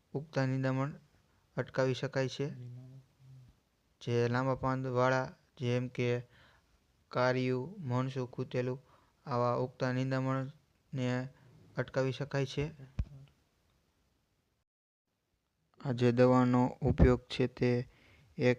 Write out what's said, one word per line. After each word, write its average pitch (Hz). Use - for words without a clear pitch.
ઉગતા 139
નિંદામણ 131
અટકાવી 131
શકાય 135
છે. 139
જે 120
લાંબા 127
પાંદવાળા, 131
જેમ 123
કે 123
કારિયું, 127
મણસું, 127
કૂતેલું, 127
આવા 120
ઉગતા 127
નિંદામણને 131
અટકાવી 131
શકાય 139
છે. 143
આ 135
જે 120
દવાનો 123
ઉપયોગ 127
છે, -
તે 123
એક 123